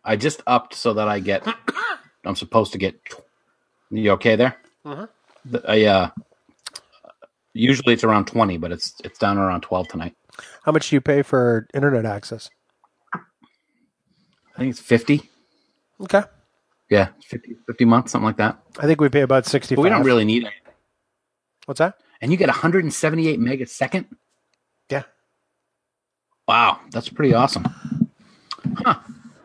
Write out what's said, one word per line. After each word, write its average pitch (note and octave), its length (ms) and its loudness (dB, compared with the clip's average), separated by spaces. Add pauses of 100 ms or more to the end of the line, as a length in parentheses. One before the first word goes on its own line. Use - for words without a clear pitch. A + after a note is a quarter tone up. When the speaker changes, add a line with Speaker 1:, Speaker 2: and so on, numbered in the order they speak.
Speaker 1:
I G#2+ 120 0
just C#3 300 -4
upped B2 280 0
so - 180 -2
that G#2+ 160 -2
I G#2 100 -2
get, G2 280 -4 (400)
<coughs> - 400 -12
I'm G#2 100 -6
supposed - 360 -2
to G#2 60 -10
get, F#2+ 280 -6
tw-, - 160 -20 (680)
you G#2+ 220 0
okay A2 240 4
there? B2+ 220 2 (260)
Speaker 2:
Mm-hmm. D3 200 -12 (460)
Speaker 1:
The, A#2+ 160 -4
I, A2 200 4
uh, F#2+ 240 4 (1400)
usually B2 400 2
it's A2+ 100 2
around G#2+ 220 4
twenty, G2 320 0
but E2 120 -6
it's, - 220 -8 (100)
it's - 160 -16
down G2+ 200 0
around F#2 240 -2
twelve F#2 260 -4
tonight. - 260 -10 (480)
Speaker 2:
How D#3 100 2
much D#3 180 0
do D3+ 60 2
you C3+ 40 2
pay C#3+ 220 2
for A#2+ 500 0
internet C3+ 320 0
access? G#2+ 460 -8 (640)
Speaker 1:
I - 1500 -20
think C3 100 -2
it's A#2 100 -10
fifty. C#3+ 480 2 (720)
Speaker 2:
Okay. G3+ 220 2 (680)
Speaker 1:
Yeah, G2 200 4 (140)
fifty, - 340 -16 (100)
fifty A#2+ 180 -2
months, A#2 280 4
something A#2 120 -2
like A2 140 -2
that. A2 200 0 (200)
Speaker 2:
I - 80 -4
think D3+ 160 2
we C#3+ 80 4
pay C#3+ 100 2
about C3 240 2
Speaker 1:
But - 60 -8
Speaker 2:
sixty-five. C3+ 340 0
Speaker 1:
we F#3 60 4
don't G3 120 2
really B2 220 4
need A2+ 200 2
it. G#2+ 80 -12 (1120)
Speaker 2:
What's C#3 120 -10
that? F3 200 0 (240)
Speaker 1:
And B2 100 0
you F#3 60 2
get F3 100 2
a B2 40 2
hundred F3 320 0
and D3 100 -6
seventy-eight D#3+ 440 0
meg B2 220 -2
a A#2+ 60 -8
second? F3+ 400 -4 (840)
Speaker 2:
Yeah. C3+ 140 -6 (1500)
Speaker 1:
Wow, A2+ 320 2 (100)
that's - 200 -8
pretty C3 240 2
awesome. B2 320 2 (1120)
Huh. A3+ 200 0 (460)